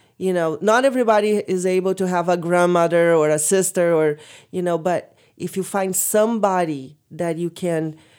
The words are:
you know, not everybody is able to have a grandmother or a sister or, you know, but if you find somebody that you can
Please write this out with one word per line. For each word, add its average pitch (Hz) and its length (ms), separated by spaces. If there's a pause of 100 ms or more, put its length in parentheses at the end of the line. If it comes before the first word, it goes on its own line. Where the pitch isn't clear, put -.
(180)
you 185 160
know, 160 280
not 220 240
everybody 214 640
is 185 180
able 185 300
to 190 120
have 175 220
a 175 80
grandmother 170 760
or 151 160
a 151 100
sister 180 540
or, 156 240 (340)
you 180 100
know, 175 160
but 165 380 (220)
if - 180
you 190 80
find 190 320
somebody 185 1040 (140)
that 160 260
you 170 120
can 160 460 (240)